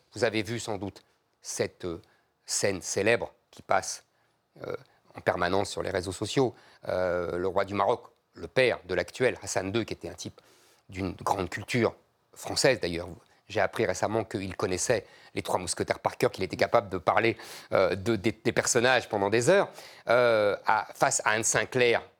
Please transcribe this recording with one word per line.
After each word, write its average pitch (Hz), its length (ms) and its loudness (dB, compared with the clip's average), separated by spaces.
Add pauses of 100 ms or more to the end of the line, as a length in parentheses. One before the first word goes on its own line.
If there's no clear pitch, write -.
(140)
vous 120 120 2
avez 107 180 0
vu 113 160 -6
sans 107 180 -6
doute 95 260 -10 (380)
cette, - 440 -6
euh, 82 140 -6 (460)
scène 95 360 -2
célèbre 101 500 0 (200)
qui - 100 -20
passe, - 420 -2 (600)
euh, 90 100 -6 (400)
en - 60 -14
permanence 92 480 0
sur 85 140 -6
les 95 80 -4
réseaux 92 200 -2
sociaux. 110 420 0 (340)
Euh, 87 500 -2
le 90 100 -2
roi 95 180 0
du 95 80 -6
Maroc, 101 300 2 (300)
le 82 140 -12
père 127 380 2
de 90 100 -4
l'actuel, 92 460 0
Hassan 98 300 -4
deux, 110 120 0
qui 92 100 -8
était 85 160 -10
un 85 60 -12
type - 260 -14 (480)
d'une 92 240 -6
grande 92 360 -2
culture 107 460 0 (380)
française - 460 2
d'ailleurs. 87 280 -4 (400)
J'ai 104 120 -4
appris 98 260 0
récemment 104 380 0
qu'il 98 320 -6
connaissait 95 500 -2 (300)
les 101 60 -2
Trois - 180 -2
Mousquetaires - 400 -4
par - 180 -4
cœur, 123 140 2
qu'il - 120 -6
était - 140 -6
capable 110 320 2
de 95 80 -4
parler, 107 400 2 (360)
euh, 98 220 4
de, 101 200 0
des, 107 160 0
des - 200 -4
personnages 123 580 2
pendant 101 200 0
des 117 200 4
heures. 190 200 4 (380)
Euh, 113 480 4 (100)
à, 107 300 2
face - 300 2
à 113 60 4
Anne 110 120 2
Sinclair 117 580 2 (180)